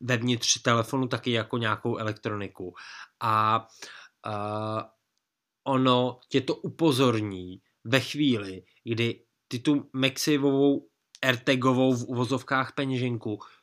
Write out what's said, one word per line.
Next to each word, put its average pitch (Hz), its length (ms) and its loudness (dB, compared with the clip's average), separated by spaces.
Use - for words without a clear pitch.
vevnitř 120 640 0
telefonu 123 460 0
taky 120 220 -4
jako 117 280 -2
nějakou 113 380 -2
elektroniku. 107 760 -8
A, 110 460 2
a 107 680 -4
ono 127 640 2
tě 135 120 2
to 143 140 -2
upozorní 110 1040 0
ve 123 160 4
chvíli, 110 600 -2
kdy 117 380 -2
ty 123 100 -8
tu 147 340 0
MagSafeovou 139 960 2
AirTagovou 131 720 2
v 120 100 -4
uvozovkách 127 680 -2
peněženku 123 680 -4